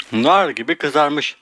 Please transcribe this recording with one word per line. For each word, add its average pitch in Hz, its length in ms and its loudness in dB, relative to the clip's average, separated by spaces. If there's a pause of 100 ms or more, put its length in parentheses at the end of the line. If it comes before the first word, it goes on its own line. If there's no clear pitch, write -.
(120)
Nar 156 380 2
gibi 127 280 -4
kızarmış. 147 640 -2